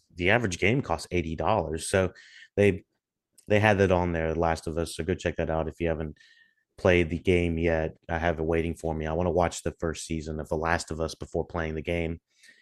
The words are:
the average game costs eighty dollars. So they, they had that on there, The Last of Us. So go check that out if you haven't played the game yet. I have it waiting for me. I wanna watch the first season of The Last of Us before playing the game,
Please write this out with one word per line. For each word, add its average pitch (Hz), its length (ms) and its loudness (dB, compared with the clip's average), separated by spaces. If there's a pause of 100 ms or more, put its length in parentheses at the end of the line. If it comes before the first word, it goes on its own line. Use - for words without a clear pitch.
(160)
the 87 160 0
average 107 260 2
game 120 240 2
costs - 300 -4
eighty 82 240 -2
dollars. 80 520 -2
So 92 260 2 (420)
they, 98 280 4 (640)
they 104 120 4
had 104 180 6
that 95 140 4
on 87 200 4
there, 80 220 -2
The 80 60 -2
Last 82 260 0
of 80 140 -6
Us. 82 160 -4
So 82 80 -6
go 90 100 0
check 82 220 -2
that 82 160 -2
out 80 160 -2
if 78 120 -10
you 85 80 0
haven't 78 300 -4 (640)
played 87 320 4
the 85 80 -2
game 87 400 2
yet. 82 340 0 (160)
I 85 80 -2
have 80 220 0
it 80 60 -2
waiting 82 280 0
for 80 220 -6
me. 78 100 -4
I 78 80 -4
wanna 87 160 0
watch 85 320 0
the - 180 -6
first 82 280 -6
season 78 320 -6
of 73 100 -10
The 82 80 -2
Last 82 320 -2
of 80 100 -6
Us 80 140 -4
before - 320 -6
playing 80 300 -6
the 78 80 -8
game, 82 360 -4 (420)